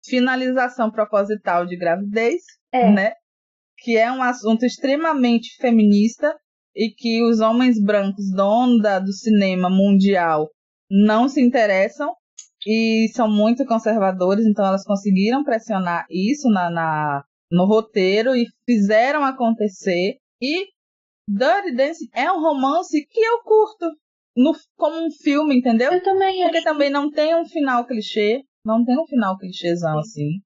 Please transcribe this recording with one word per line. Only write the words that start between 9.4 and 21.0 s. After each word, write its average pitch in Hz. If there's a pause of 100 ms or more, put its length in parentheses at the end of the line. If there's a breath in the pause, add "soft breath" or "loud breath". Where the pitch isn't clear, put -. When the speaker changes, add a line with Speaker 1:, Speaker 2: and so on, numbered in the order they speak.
Speaker 1:
mundial, 190 (400)
não 214
se 262
interessam 226 (540)
e 220
são 226
muito 226
conservadores, 208
então 208
elas 196
conseguiram 202
pressionar 202
isso 247
na, 185
na, 151 (280)
no 180
roteiro 214
e 233 (200)
fizeram 233
acontecer. 214 (240)
E 320 (640)